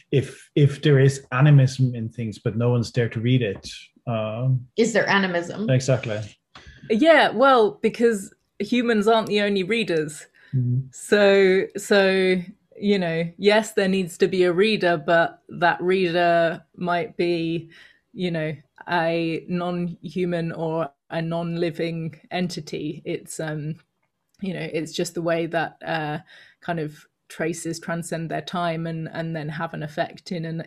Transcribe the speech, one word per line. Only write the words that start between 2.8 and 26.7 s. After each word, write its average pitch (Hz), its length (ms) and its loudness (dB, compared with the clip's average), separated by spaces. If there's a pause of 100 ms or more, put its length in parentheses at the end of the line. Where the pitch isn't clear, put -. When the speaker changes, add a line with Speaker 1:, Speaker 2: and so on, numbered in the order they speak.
Speaker 1:
there 117 180 0
to 113 120 -6
read 123 200 2
it, 101 300 -6 (380)
um, 117 580 -2 (100)
Speaker 2:
Is 233 160 2
there - 160 2
animism? 185 600 0
Speaker 1:
Exactly. 127 480 0 (720)
Speaker 3:
Yeah, 254 400 6
well, 233 520 4
because 220 520 0 (240)
humans 226 480 0
aren't 220 220 4
the 208 140 0
only 202 200 0
readers. 170 640 -2 (280)
Speaker 1:
Mm-hmm. 127 360 0
Speaker 3:
So, 196 760 4 (100)
so, 190 640 2 (340)
you 202 220 2
know, 170 400 -2
yes, 208 340 2
there 196 160 2
needs 185 300 -2
to 190 80 4
be 180 160 2
a 180 100 4
reader, 180 440 2
but 165 440 0 (100)
that 165 300 0
reader 170 840 2 (120)
might 175 400 -4
be, 165 540 -2 (420)
you 180 200 -6
know, 156 240 -4 (320)
a 165 600 -2
non-human 175 1000 -4
or 160 400 -4 (200)
a 165 120 -4
non-living 165 1000 -4 (120)
entity. 156 720 -6
It's, - 340 -10
um, 156 380 -6 (640)
you 190 120 -6
know, 160 200 -8
it's 156 200 -6
just 170 220 -4
the 170 80 -6
way 165 240 0
that, 160 400 -4
uh, 156 320 -4 (420)
kind 170 200 -4